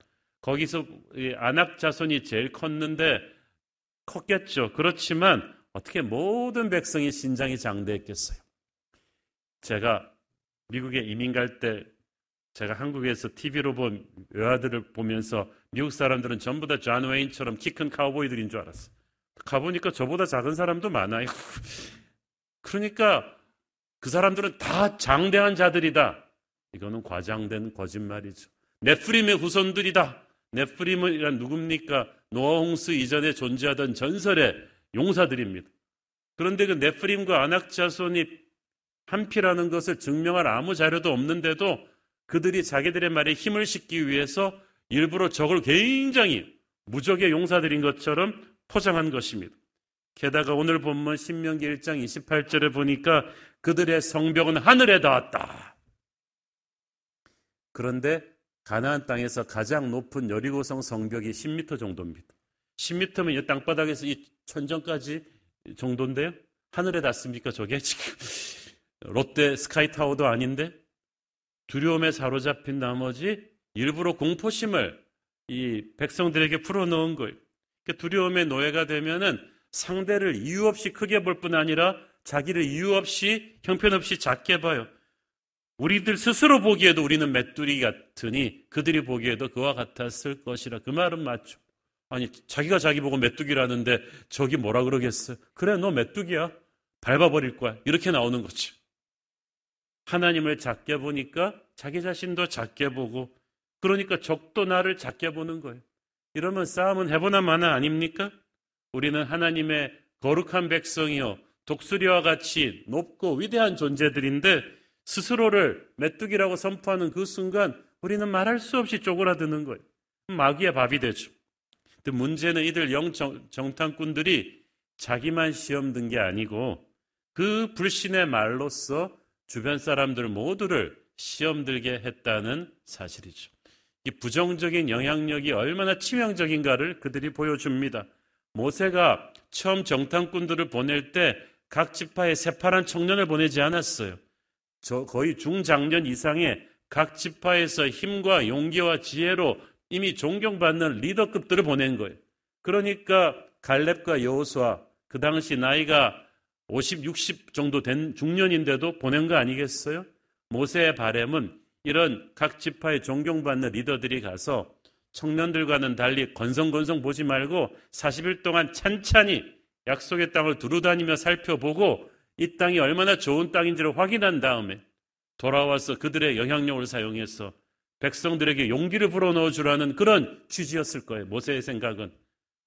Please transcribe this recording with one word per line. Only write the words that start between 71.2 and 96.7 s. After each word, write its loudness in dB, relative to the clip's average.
두려움에 2
사로잡힌 -2
나머지 -4
일부러 0
공포심을 -2
이 -4
백성들에게 0
풀어놓은 0
거예요. -6
그러니까 -8
두려움의 2
노예가 0
되면은 -2
상대를 -2
이유 -2
없이 0
크게 0
볼 -2
뿐 -2
아니라 2
자기를 0
이유 0
없이, 0
형편없이 -2
작게 -2
봐요. -2
"우리들 0
스스로 6
보기에도 6
우리는 2
메뚜기 0
같으니 -2
그들이 0
보기에도 -2
그와 -2
같았을 -8
것이라." -8
그 -10
말은 -2
맞죠. -8
아니, -6
자기가 0
자기 2
보고 0
메뚜기라는데 2
적이 0
뭐라 2
그러겠어요? -2
"그래, 2
너 0
메뚜기야. -2